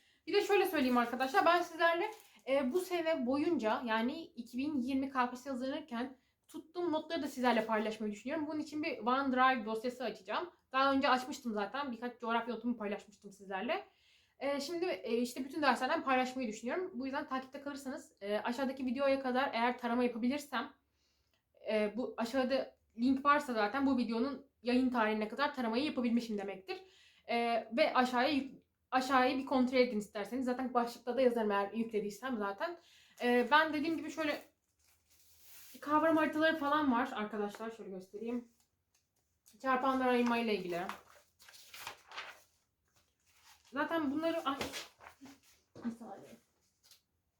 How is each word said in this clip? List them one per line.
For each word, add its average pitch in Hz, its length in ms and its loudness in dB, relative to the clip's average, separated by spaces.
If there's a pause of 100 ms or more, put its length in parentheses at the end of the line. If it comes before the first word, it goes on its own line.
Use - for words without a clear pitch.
(280)
Bir 330 60 -6
de 403 80 4
şöyle 381 240 4
söyleyeyim 254 320 2
arkadaşlar. 262 480 2
Ben 349 160 6
sizlerle, 339 500 0 (360)
e, 262 260 2
bu 359 60 2
sene 330 460 -2
boyunca 269 600 2
yani 240 380 0
iki - 340 -12
bin 285 240 -2
yirmi 269 280 -2
K 247 200 0
P 247 60 -10
S - 80 -14
S 277 60 -10
hazırlanırken 262 680 -6 (300)
tuttuğum 349 440 -6
notları 311 320 -2
da 294 40 -4
sizlerle 233 380 2
paylaşmayı 214 480 -2
düşünüyorum. 294 340 -6
Bunun 311 120 -4
için 302 240 -6
bir 311 160 -4
OneDrive 254 680 2
dosyası 247 380 -4
açacağım. 247 460 -6 (220)
Daha 269 220 4
önce 269 160 4
açmıştım 254 440 0
zaten. 240 380 -4
Birkaç 240 280 -8
coğrafya 233 360 -2
notumu 233 220 -2
paylaşmıştım 202 540 -8
sizlerle. 202 520 -4 (560)
E, 277 220 -2
şimdi, 339 240 -4
e, 240 320 -2
işte 247 260 -2
bütün 311 180 -4
derslerden 269 420 2
paylaşmayı 254 440 2
düşünüyorum. 285 460 -4
Bu 247 120 -6
yüzden 277 220 -4
takipte 262 340 -6
kalırsanız, 285 600 -10
e, 208 160 -2
aşağıdaki 262 480 -2
videoya 269 360 2
kadar 254 320 0
eğer 240 240 2
tarama 240 260 0
yapabilirsem, 247 680 -2 (1000)
e, 214 260 2
bu 247 200 -4
aşağıda 240 580 0 (220)
link 269 280 2
varsa 294 280 4
zaten 220 340 2
bu 262 100 4
videonun 233 480 0 (180)
yayın 254 260 4
tarihine 214 380 2
kadar 277 280 -2
taramayı 240 300 0
yapabilmişim 233 520 0
demektir. 196 400 -8 (520)
E, 233 380 0 (100)
ve 302 160 4
aşağıya 247 360 2
yük-, - 320 -2 (300)
aşağıya 262 460 4
bir 269 80 -4
kontrol 254 320 2
edin 240 220 4
isterseniz. 220 460 -6
Zaten 247 280 -4
başlıkta 240 440 -2
da 269 40 4
yazarım 233 300 4
eğer 202 200 0
yüklediysem 220 640 -4
zaten. 247 400 -4 (440)
E, 247 300 4
ben 311 220 6
dediğim 302 240 0
gibi 277 140 -8
şöyle 311 340 -4 (1400)
kavram 311 360 4
haritaları 311 420 2
falan 285 320 2
var 247 240 2
arkadaşlar. 214 560 -6
Şöyle 196 180 -14
göstereyim. 214 580 -8 (1120)
Çarpanlar 262 460 2
ayırma 240 300 4
ile 220 180 0
ilgili. 175 260 -4 (3000)
Zaten 311 380 -2
bunları, 320 340 -2
ay, 269 120 -2 (1300)
bir 233 60 -4
saniye. 214 460 -16 (1040)